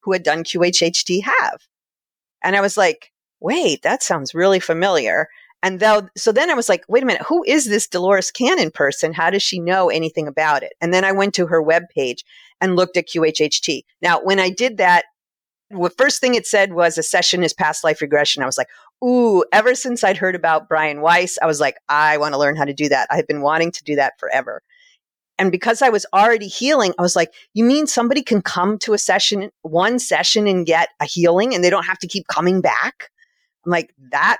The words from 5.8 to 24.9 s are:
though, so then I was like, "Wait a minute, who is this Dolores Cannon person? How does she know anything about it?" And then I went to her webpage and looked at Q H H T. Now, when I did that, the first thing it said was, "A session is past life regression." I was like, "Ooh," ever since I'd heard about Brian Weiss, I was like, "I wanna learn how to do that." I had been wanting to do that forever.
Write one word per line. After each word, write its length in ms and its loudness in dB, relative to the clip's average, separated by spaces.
though, 360 2
so 140 0
then 200 0
I 40 0
was 140 -2
like, 200 0
"Wait 140 2
a 40 -2
minute, 160 -2
who 240 0
is 200 2
this 220 -2
Dolores 420 0
Cannon 400 0
person? 440 -2
How 160 0
does 120 -2
she 180 -4
know 280 0
anything 400 -2
about 340 0
it?" 180 -12
And 120 -2
then 120 2
I 80 2
went 220 0
to 120 0
her 160 2
webpage 600 -2
and 160 0
looked 200 0
at 100 -2
Q 180 -2
H 160 0
H 220 0
T. 220 -6
Now, 200 2
when 160 0
I 120 0
did 260 -2
that, 280 4
the 260 -2
first 240 0
thing 140 2
it 120 -2
said 280 2
was, 240 2
"A 40 -4
session 400 0
is 120 0
past 280 -4
life 200 0
regression." 400 0
I 40 -4
was 120 -4
like, 100 -4
"Ooh," 400 2
ever 220 4
since 300 -4
I'd 140 2
heard 160 -2
about 340 -2
Brian 320 -2
Weiss, 400 2
I 60 0
was 140 0
like, 160 0
"I 300 2
wanna 200 -2
learn 180 2
how 100 -2
to 80 -8
do 160 -4
that." 200 0
I 60 -2
had 120 -2
been 120 -4
wanting 320 0
to 120 -16
do 120 -4
that 220 0
forever. 420 -6